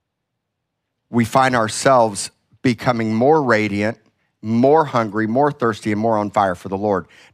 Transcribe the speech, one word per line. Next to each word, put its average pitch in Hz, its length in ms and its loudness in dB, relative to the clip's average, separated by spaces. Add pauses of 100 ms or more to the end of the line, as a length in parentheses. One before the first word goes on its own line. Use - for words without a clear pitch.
(1080)
we 117 160 0
find 131 300 2
ourselves 113 720 0 (320)
becoming 113 540 -2
more 143 260 2
radiant, 107 560 -2 (420)
more 131 460 2
hungry, 110 400 -2
more 135 260 0
thirsty, 113 400 -4
and 104 80 -4
more 113 160 0
on 104 140 -2
fire 95 240 0
for 90 160 -12
the 95 80 -6
Lord. 98 300 -2 (260)